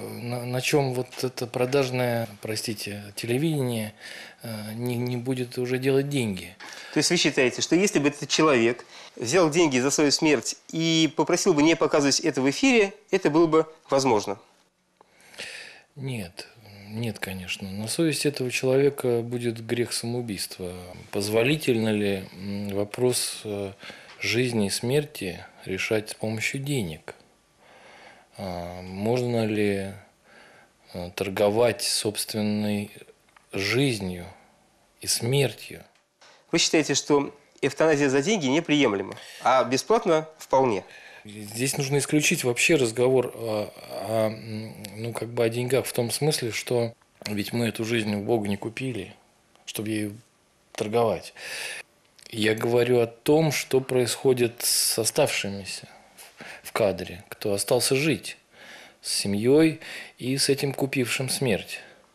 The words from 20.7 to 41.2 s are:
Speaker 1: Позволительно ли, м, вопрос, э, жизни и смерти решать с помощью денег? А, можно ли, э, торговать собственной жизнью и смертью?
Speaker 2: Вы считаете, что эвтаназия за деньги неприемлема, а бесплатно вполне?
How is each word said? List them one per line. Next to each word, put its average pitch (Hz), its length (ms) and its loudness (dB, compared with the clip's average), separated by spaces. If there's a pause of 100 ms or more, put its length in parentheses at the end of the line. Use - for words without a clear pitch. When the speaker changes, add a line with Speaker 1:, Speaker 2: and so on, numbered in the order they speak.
Speaker 1:
Позволительно 113 800 2
ли, 101 440 0
м, 101 420 -8
вопрос, 123 720 -2
э, 101 260 -6 (480)
жизни 110 480 0
и - 20 -4
смерти 120 720 -4 (220)
решать 104 460 -2
с - 20 -14
помощью 110 480 -4
денег? 123 540 -6 (1200)
А, 90 440 -8
можно 113 640 0
ли, 101 460 0 (1000)
э, 87 220 -8
торговать 104 640 2
собственной 104 1080 -2 (600)
жизнью 98 760 -2 (760)
и - 60 -10
смертью? - 760 -2 (680)
Speaker 2:
Вы 165 80 2
считаете, 151 340 2
что 143 420 2 (280)
эвтаназия 147 460 2
за 139 120 4
деньги 175 240 0
неприемлема, 127 720 2 (260)
а 123 220 4
бесплатно 156 760 0
вполне? 127 460 2 (420)